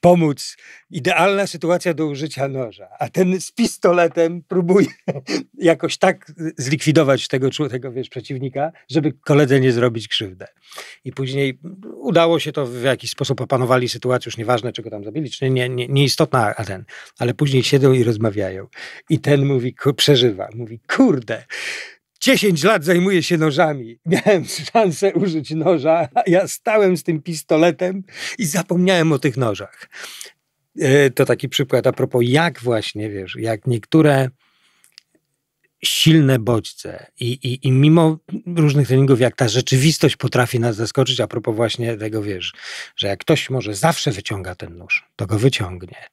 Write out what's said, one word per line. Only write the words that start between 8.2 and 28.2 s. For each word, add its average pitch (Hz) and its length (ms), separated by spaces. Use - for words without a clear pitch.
żeby 151 220
koledze 143 480
nie 127 120
zrobić 117 360
krzywdę. 95 380
I 131 80
później 135 460
udało 170 440
się 151 120
to, 143 140
w 120 160
jakiś 123 280
sposób - 300
opanowali 123 480
sytuację, 120 400
już - 80
nieważne, 117 360
czy 120 100
go 113 80
tam 104 140
zabili, 123 260
czy 131 200
nie, 127 180
nie, 123 200
nieistotna, 135 680
a 110 80
ten, 98 200
ale 120 160
później 135 280
siedzą 135 300
i 127 120
rozmawiają. 104 640
I 156 80
ten 139 280
mówi, 127 280
ku-, 139 200
przeżywa, 117 600
mówi, 117 260
kurde, 135 480
dziesięć 190 440
lat 190 200
zajmuję 180 380
się 175 160
nożami, 143 680
miałem 190 380
szansę 196 420
użyć 165 360
noża, 160 640
a 240 120
ja 185 220
stałem 208 480
z - 60
tym 160 200
pistoletem 175 800